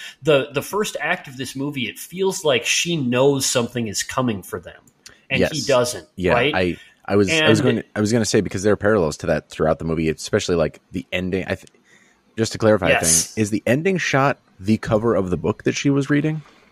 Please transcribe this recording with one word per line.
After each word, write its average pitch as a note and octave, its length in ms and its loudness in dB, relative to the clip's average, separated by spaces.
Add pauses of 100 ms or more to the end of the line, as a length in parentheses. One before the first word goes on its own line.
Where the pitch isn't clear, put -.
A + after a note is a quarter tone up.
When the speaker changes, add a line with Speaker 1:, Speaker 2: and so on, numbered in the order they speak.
(240)
Speaker 1:
The, C#3 280 2
the C3+ 120 -6
first - 360 -6
act E3+ 280 -4
of B2+ 100 -16
this C3 180 -10
movie, C3+ 320 -6
it - 120 -12
feels F#3 440 -6
like C3 220 2
she E3+ 320 -2
knows C3 480 2
something A#2+ 420 -2
is G2 140 -6
coming A#2 400 -2
for - 180 -10
them, - 220 -18 (480)
and C3 140 2
he D#3+ 140 0
Speaker 2:
Yes. A#2+ 100 -6
Speaker 1:
doesn't, B2 480 0
Speaker 2:
Yeah, F2+ 180 2
Speaker 1:
right? C3 220 2
Speaker 2:
I, F2+ 220 0 (280)
I G2+ 120 0
was, G#2 120 4
I D#3+ 200 4
was A2+ 100 6
Speaker 1:
And - 40 0
Speaker 2:
going B2 140 2
to, - 80 -6 (100)
I G#2+ 40 -4
was G#2+ 120 0
gonna A#2 140 2
say, A2+ 160 2
because F#2 220 -6
there G#2 100 4
are F#2 40 2
parallels G2 400 2
to E2 100 -6
that D2+ 240 0
throughout D#2+ 260 0
the D#2+ 80 -10
movie, D#2+ 240 0
especially, F#2 460 -2
like, D#2 260 0 (100)
the - 200 -6
ending. F#2 320 -2
I G2 100 -6
th-, F2 140 -8 (720)
just A2 160 0
to - 40 -8
clarify G#2+ 320 4
Speaker 1:
Yes. A2+ 140 2
Speaker 2:
a - 320 2
thing, A2 80 -2
is G2+ 80 0
the A2 160 -2
ending E3 300 0
shot C#3 420 0 (200)
the G#2 180 0
cover A2+ 360 0
of F#2 160 0
the F2+ 80 0
book - 280 -4
that C3 100 0
she C#3+ 160 0
was C#3 180 0
reading? D3+ 320 0 (300)